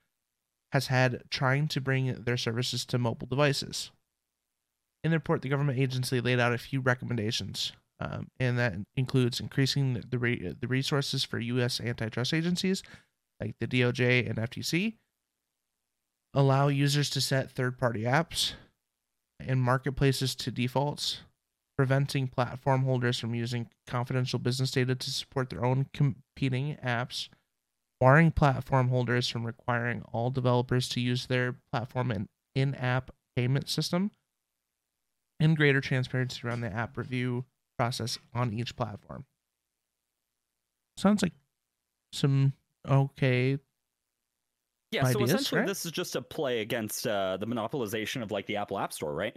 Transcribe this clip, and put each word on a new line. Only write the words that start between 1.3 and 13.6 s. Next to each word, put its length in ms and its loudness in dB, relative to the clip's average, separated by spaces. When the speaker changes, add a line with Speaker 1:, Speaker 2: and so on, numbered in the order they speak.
Speaker 1:
trying 380 0
to 120 -2
bring 320 0
their 120 0
services 500 -2
to 120 0
mobile 300 -2
devices. 600 0
In 80 2
the 40 4
report, 260 0
the 60 -6
government 300 2
agency 420 0
laid 200 2
out 120 4
a 60 0
few 220 -6
recommendations, 920 -2
um, 260 -8
and 180 0
that 160 0
includes 420 0
increasing 560 0
the, 60 -4
the 180 -6
re-, 420 -2
the 80 -6
resources 560 0
for 140 -6
U 220 -2
S 200 0
antitrust 540 -4
agencies, 480 0
like 200 -6